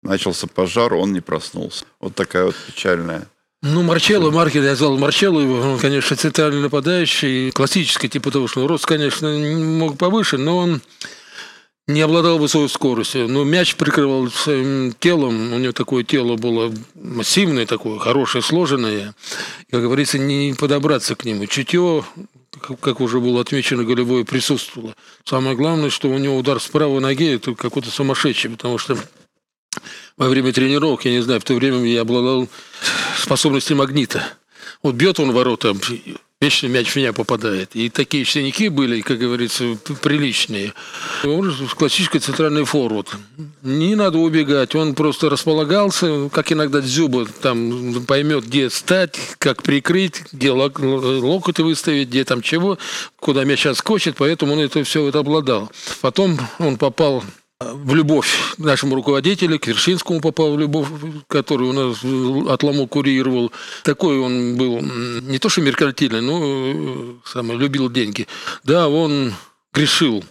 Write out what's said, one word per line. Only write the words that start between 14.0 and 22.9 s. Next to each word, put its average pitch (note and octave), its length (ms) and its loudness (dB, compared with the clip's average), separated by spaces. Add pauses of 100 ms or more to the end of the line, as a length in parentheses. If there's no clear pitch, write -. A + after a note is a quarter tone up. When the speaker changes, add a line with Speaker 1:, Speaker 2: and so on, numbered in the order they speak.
Speaker 2:
своим C3+ 640 0
телом, B2 600 2
у A#2+ 40 0
него B2+ 160 0
такое B2 300 -2
тело A#2+ 340 2
было A#2 360 0 (200)
массивное, A#2+ 720 0
такое G#2+ 320 -4
хорошее, B2 460 0
сложенное. A#2+ 720 0 (520)
И, - 40 -10
как A#2+ 100 0
говорится, C3+ 380 0
не C#3+ 380 0
подобраться C#3 580 0
к - 100 -10
нему. G#2 220 -4
Чутьё, E3 580 0 (560)
как, - 180 -12
как C3+ 220 -2